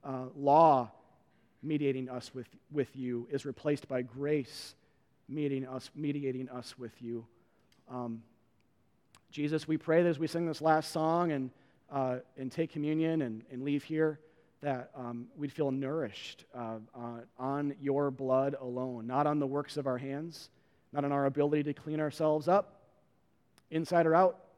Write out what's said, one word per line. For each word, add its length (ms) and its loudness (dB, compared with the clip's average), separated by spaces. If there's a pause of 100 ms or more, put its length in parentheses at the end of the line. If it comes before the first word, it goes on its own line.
Uh, 300 -6
law 560 8 (720)
mediating 480 0
us 240 -12
with, 140 -10 (220)
with 260 -2
you 340 -4
is 160 -4
replaced 420 -2
by 140 -2
grace 720 -4 (540)
mediating 380 -2
us, 280 -10
mediating 560 -4
us 260 -12
with 240 -14
you. 240 -8 (640)
Um, 340 -8 (1080)
Jesus, 360 -2
we 120 0
pray 240 4
that 60 4
as 100 0
we 80 -2
sing 180 -2
this 160 -4
last 300 2
song 420 2
and, 180 -2 (400)
uh, 280 -2 (180)
and 160 -8
take 180 -2
communion 520 0
and, 280 -6
and 120 -8
leave 220 -2
here, 340 0 (420)
that, 340 -4
um, 320 -10 (100)
we'd 160 -6
feel 200 0
nourished, 720 -6 (100)
uh, 220 -8 (180)
uh, 260 -12 (180)
on 420 -2
your 300 0
blood 500 2
alone, 480 -6
not 180 2
on 140 2
the 60 0
works 300 -4
of 120 -4
our 100 0
hands, 520 -10 (420)
not 120 -2
on 60 0
our 160 2
ability 380 2
to 100 -2
clean 240 -6
ourselves 480 2
up, 360 4 (920)
inside 340 2
or 80 6
out 240 6 (200)